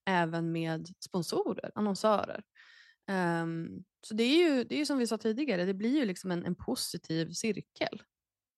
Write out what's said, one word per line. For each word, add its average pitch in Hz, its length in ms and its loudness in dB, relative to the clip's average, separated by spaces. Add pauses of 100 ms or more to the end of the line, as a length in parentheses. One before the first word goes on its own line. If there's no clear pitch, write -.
även 165 480 2
med 165 360 -2 (120)
sponsorer, - 760 -2
annonsörer. 208 680 0 (640)
Ehm, 170 760 -2 (180)
så - 120 -10
det 226 100 4
är 262 120 4 (120)
ju, 262 160 4
det - 100 -4
är 269 40 2
ju 294 80 0
som 285 120 0
vi 240 80 2
sa 220 120 0
tidigare, 220 460 0
det 196 100 0
blir 220 240 2
ju, 285 60 2
liksom, 185 260 -2
en, 175 140 -2
en 180 100 0
positiv 165 800 -4
cirkel. - 680 -4 (560)